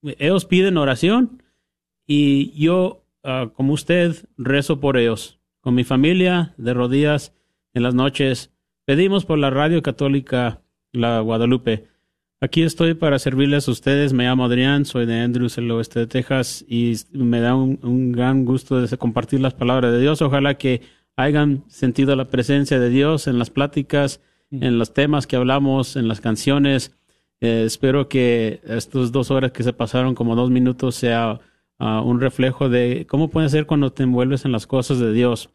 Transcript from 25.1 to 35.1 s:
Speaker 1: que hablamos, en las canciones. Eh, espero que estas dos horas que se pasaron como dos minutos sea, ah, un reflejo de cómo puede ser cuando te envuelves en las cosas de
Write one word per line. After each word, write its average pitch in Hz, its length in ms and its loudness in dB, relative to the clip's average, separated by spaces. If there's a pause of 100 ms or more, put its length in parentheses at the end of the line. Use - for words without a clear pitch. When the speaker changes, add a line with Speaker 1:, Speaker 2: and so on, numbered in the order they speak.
Speaker 1:
que 131 100 -4
hablamos, 135 600 0
en 123 100 -2
las 110 140 -4
canciones. 135 720 0 (460)
Eh, 117 240 0
espero 135 460 0
que 120 540 0
estas 117 460 -4
dos 127 200 -2
horas 131 220 0
que - 100 -8
se 120 100 0
pasaron 127 420 -2
como 117 220 -2
dos 123 140 2
minutos 127 460 0
sea, 117 440 -2 (380)
ah, 110 240 -2
un 123 180 0
reflejo 131 480 0
de 123 400 0
cómo 151 220 -2
puede 160 180 0
ser 151 160 0
cuando 143 300 0
te - 80 -4
envuelves 127 420 0
en 135 80 -2
las 110 140 -4
cosas 131 320 -2
de 113 160 0